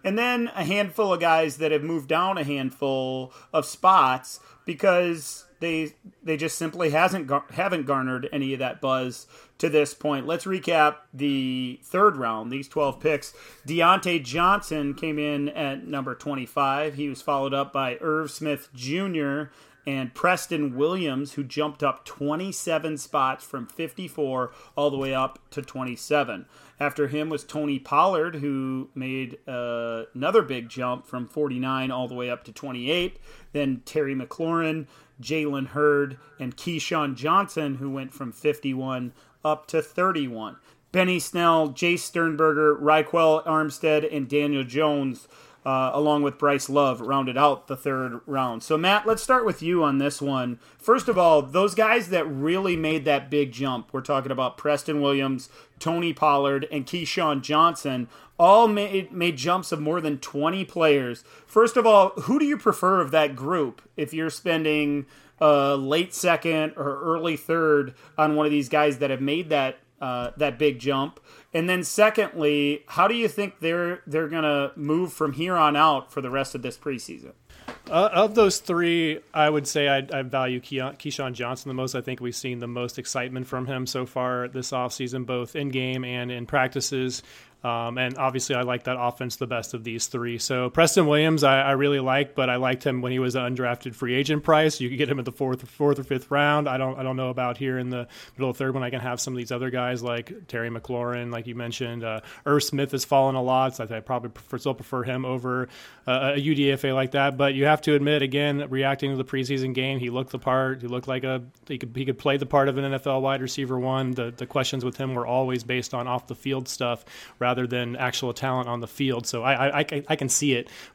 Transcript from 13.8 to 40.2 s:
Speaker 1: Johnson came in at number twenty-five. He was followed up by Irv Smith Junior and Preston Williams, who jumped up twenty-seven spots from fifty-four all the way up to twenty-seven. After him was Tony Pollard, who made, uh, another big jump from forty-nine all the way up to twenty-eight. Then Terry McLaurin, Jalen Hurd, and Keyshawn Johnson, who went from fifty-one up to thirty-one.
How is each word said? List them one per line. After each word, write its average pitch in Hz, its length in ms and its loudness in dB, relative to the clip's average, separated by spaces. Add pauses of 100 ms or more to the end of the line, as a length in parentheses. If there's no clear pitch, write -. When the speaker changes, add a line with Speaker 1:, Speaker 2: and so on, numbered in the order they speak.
Speaker 1:
Johnson 156 720 0
came 151 260 -6
in 147 300 -2
at 139 360 -6
number 131 300 -6
twenty-five. 139 800 -2
He 143 140 -4
was 127 120 -10
followed 139 320 -2
up 139 200 -2
by 131 240 -2
Irv 156 340 -2
Smith 147 420 -6
Junior 147 800 -4 (340)
and 135 280 -6
Preston 160 640 -2
Williams, 143 560 -2
who 143 100 -6
jumped 151 400 -6
up 131 220 -2
twenty-seven 156 920 -4
spots 131 480 -2
from 120 220 -10
fifty-four 143 880 -6 (240)
all 147 120 2
the 139 80 -4
way 135 160 -2
up 131 260 -2 (120)
to 143 100 -10
twenty-seven. 127 840 -2 (340)
After 143 300 -2
him 151 200 -4
was 147 140 -6
Tony 147 360 -4
Pollard, 165 560 0
who 135 600 -4
made, 131 520 -8
uh, 120 560 -4 (100)
another 185 280 2
big 123 280 -4
jump 127 360 -6
from 123 220 -8
forty-nine 131 640 -2
all 127 160 -4
the 123 80 -10
way 123 140 -6
up 120 160 -6
to 113 80 -18
twenty-eight. 143 640 -4 (320)
Then 135 320 -2
Terry 139 320 -2
McLaurin, 160 720 -4 (340)
Jalen 139 460 -2
Hurd, 143 500 2 (220)
and 127 160 -6
Keyshawn 151 600 -2
Johnson, 151 600 0
who 135 160 -8
went 135 220 -10
from 123 180 -10
fifty-one 131 800 -4 (320)
up 151 240 0
to 160 140 0
thirty-one. 143 760 -2 (380)